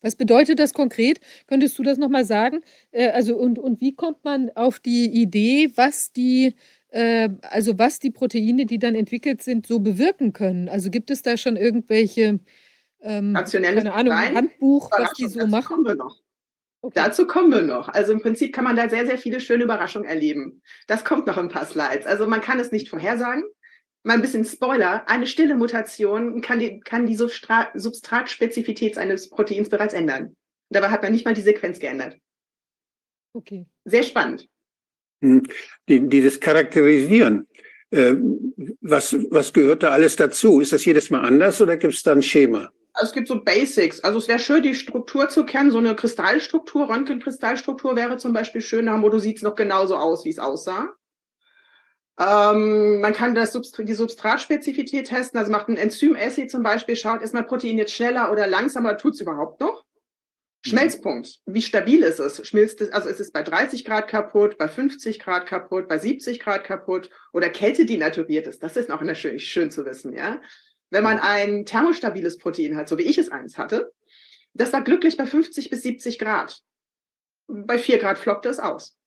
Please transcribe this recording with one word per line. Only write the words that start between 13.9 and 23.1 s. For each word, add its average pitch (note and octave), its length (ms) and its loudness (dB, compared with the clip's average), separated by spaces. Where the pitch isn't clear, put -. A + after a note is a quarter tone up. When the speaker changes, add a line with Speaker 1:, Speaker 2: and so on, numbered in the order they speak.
Speaker 1:
Ahnung, A#3 220 2
ein G3 140 0
Speaker 2:
Design? C4+ 80 0
Speaker 1:
Handbuch, C#4 540 2
was A#3 240 0
die B3+ 100 -6
Speaker 2:
Überraschung, A#3 40 -4
Speaker 1:
so G3 120 -8
Speaker 2:
dazu G#3+ 100 2
Speaker 1:
machen? A3+ 160 0
Speaker 2:
kommen E4 200 0
wir G3+ 100 0
noch. C3 260 -12
Speaker 1:
Okay. C4 140 -10
Speaker 2:
Dazu A#3+ 320 2
kommen F4 240 4
wir A3+ 120 4
noch. B2 260 -4
Also G3+ 240 2
im A3 80 0
Prinzip A#3+ 340 -2
kann B3+ 80 -4
man B3 140 2
da A#3 120 0
sehr, A3+ 160 -2
sehr B3+ 140 -2
viele B3+ 220 -6
schöne A#3+ 240 0
Überraschungen G#3 440 -4
erleben. D3+ 540 -4
Das G#3+ 180 -2
kommt D4+ 220 0
noch F#3 100 -2
in F3+ 100 -2
ein - 20 -6
paar D3+ 180 -8
Slides. C#3 400 -4
Also G3+ 220 0
man A3 120 0
kann B3 200 -2
es A#3+ 100 -4
nicht G#3+ 180 -4
vorhersagen. A#3+ 540 -4